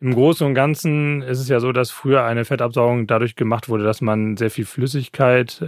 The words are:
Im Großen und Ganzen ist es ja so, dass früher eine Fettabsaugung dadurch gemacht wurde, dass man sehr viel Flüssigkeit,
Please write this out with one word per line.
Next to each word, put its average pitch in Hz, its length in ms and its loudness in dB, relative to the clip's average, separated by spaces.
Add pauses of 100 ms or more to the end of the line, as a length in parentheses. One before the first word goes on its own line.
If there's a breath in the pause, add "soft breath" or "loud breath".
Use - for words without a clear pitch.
Im 127 140 0
Großen 147 320 4
und 139 80 0
Ganzen 147 640 0
ist 127 180 -4
es 131 100 -6
ja 127 120 4
so, 127 120 0
dass 123 180 0
früher 135 340 2
eine 117 220 -2
Fettabsaugung 120 600 0
dadurch 113 300 0
gemacht 113 320 -2
wurde, 110 160 0
dass 107 160 0
man 107 380 0
sehr 110 120 0
viel 110 140 -6
Flüssigkeit, 127 1040 0